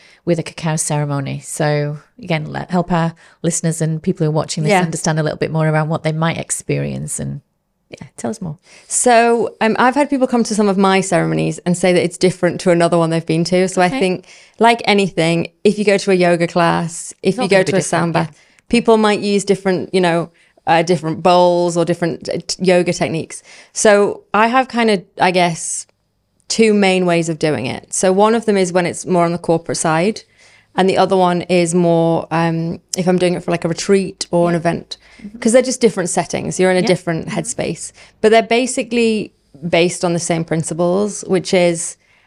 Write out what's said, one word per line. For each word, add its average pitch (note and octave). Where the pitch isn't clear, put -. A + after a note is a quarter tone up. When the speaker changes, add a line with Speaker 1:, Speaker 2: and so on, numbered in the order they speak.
Speaker 1:
with E3+
a D#3+
cacao -
ceremony. C#3+
So D3
again, D#3+
let, C#3
help F3
our E3
listeners E3
and D#3+
people F3+
who D3+
are D3+
watching D#3+
this D3+
Speaker 2:
Yeah. F#3
Speaker 1:
understand D#3+
a D#3+
little D3+
bit -
more D#3
around D#3
what D#3+
they D#3+
might D#3+
experience C#3+
and, C#3+
yeah, -
tell A#3
us A3
more. D#3+
Speaker 2:
So, A#3
um, A3
I've B3
had C#4+
people C4
come A#3+
to A3
some G#3
of F#3+
my F#3+
ceremonies E3
and F3
say F3+
that F3
it's F3
different F3+
to F#3
another E3+
one E3
they've E3
been D#3+
to. F3+
So F#3
Speaker 1:
Okay. F3+
Speaker 2:
I C4
think, F#3
like A#3
anything, E3+
if G#3
you G#3
go G3
to G3
a F#3+
yoga F3
class, E3+
if G3
Speaker 1:
It's F#3+
Speaker 2:
you B3+
Speaker 1:
all A3
Speaker 2:
go F#3+
Speaker 1:
gonna F#3+
be -
Speaker 2:
to F#3+
a -
Speaker 1:
different, F3
Speaker 2:
samba, E3
Speaker 1:
yeah. -
Speaker 2:
people A#3
might G#3
use G3+
different, F#3
you F#3
know, E3+
uh, E3
different D#3+
bowls F3
or E3+
different, E3+
uh, -
t-, -
yoga F3+
techniques. D#3+
So G3+
I G#3+
have B3+
kind A3+
of, G3+
I F#3
guess, F3
two A3
main F#3+
ways E3+
of D#3
doing C#3+
it. -
So F#3+
one G#3
of A3+
them G#3
is F#3
when F3+
it's D3
more E3+
on E3+
the F3
corporate E3
side. E3+
And F#3
the -
other F#3+
one F3
is F3
more, E3
um, E3
if F3
I'm F#3
doing F3+
it E3+
for, -
like, E3+
a -
retreat F#3+
or F3
an E3+
Speaker 1:
Yeah. E3+
Speaker 2:
event, E3
Speaker 1:
Mm-hmm. G#3+
Speaker 2:
'cause A3+
they're B3
just B3+
different F#3+
settings. -
You're F#3
in F#3
a F#3
Speaker 1:
Yeah. -
Speaker 2:
different E3+
Speaker 1:
Mm-hmm. E3
Speaker 2:
headspace. -
But G#3+
they're A3+
basically A#3
based F3
on E3+
the E3+
same E3
principles, F3
which F3+
is, F3